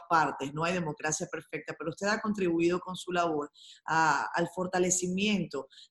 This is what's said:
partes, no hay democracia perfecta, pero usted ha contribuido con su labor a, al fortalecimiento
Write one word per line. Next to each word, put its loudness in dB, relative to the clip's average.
partes, 2
no -2
hay 2
democracia -2
perfecta, -8
pero -6
usted -4
ha 2
contribuido 2
con -10
su -8
labor 0
a, 2
al 0
fortalecimiento 0